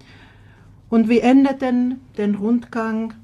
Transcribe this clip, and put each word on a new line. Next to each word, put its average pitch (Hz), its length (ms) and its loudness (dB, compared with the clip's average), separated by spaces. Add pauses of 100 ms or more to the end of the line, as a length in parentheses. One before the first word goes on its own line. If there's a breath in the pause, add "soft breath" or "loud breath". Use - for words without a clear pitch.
(880 loud breath)
Und 226 200 2
wir 233 120 2
endeten 262 800 0 (180)
den 208 180 -2
Rundgang 220 800 -4 (100)